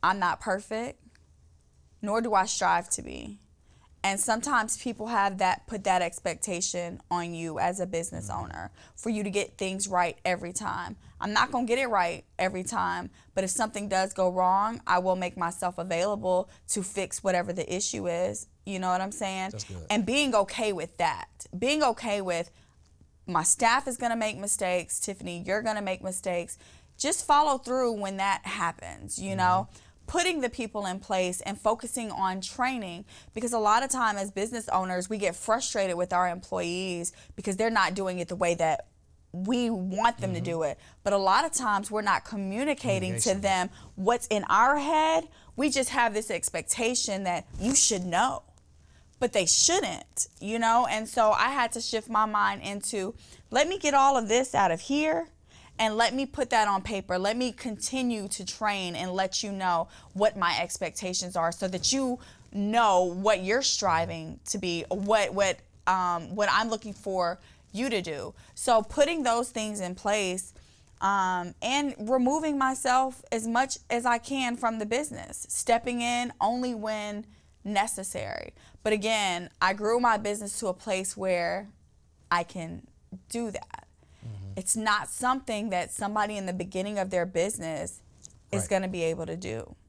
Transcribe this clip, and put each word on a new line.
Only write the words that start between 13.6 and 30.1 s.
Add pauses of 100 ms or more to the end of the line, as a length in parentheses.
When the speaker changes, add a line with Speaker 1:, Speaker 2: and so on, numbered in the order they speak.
Speaker 1:
does
go
wrong,
I
will
make
myself
available (200)
to
fix
whatever
the
issue
is. (180)
You
know
what
I'm
saying?
Speaker 2:
That's
good.
Speaker 1:
And
being
okay
with
that. (300)
Being
okay
with (800)
my
staff
is
gonna
make
mistakes.
Tiffany,
you're
gonna
make
mistakes. (400)
Just
follow
through
when
that
happens,
you
know?
Speaker 2:
Mm-hmm. (300)
Speaker 1:
Putting